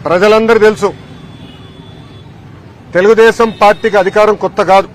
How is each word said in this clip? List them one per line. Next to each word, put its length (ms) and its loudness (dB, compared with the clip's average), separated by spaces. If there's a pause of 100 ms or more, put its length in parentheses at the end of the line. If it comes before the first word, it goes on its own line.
ప్రజలందరూ 540 0
తెలుసు, 340 0 (2000)
తెలుగుదేశం 640 2
పార్టీకి 360 0
అధికారం 380 0
కొత్త 280 -6
కాదు. 320 0